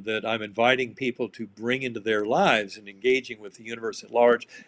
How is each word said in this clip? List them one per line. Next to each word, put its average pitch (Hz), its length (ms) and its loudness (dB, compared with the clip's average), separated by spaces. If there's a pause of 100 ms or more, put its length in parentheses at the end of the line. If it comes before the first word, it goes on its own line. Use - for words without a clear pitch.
that 107 220 -4
I'm 110 160 -2
inviting 117 520 0
people 120 360 -4
to 113 180 -12
bring 117 360 -4
into 117 160 -6
their 107 260 0
lives 120 520 2
and 104 120 -20
engaging 120 500 -2
with 104 160 -16
the 113 80 -20
universe 113 400 -8
at 107 80 -20
large 120 360 4 (200)